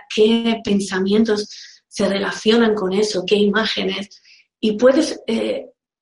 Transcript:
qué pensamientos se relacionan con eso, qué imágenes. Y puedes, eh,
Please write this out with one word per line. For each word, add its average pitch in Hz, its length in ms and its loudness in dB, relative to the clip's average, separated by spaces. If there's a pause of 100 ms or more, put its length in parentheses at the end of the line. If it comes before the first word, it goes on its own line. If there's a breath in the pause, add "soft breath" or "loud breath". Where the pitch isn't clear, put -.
(140)
qué 226 480 2
pensamientos 202 880 0 (400 loud breath)
se 196 200 -2
relacionan 214 680 0
con 185 180 -2
eso, 196 340 -2
qué 208 100 2
imágenes. 202 880 -2 (380 soft breath)
Y 214 120 0
puedes, 254 540 2
eh, 220 440 -4 (300)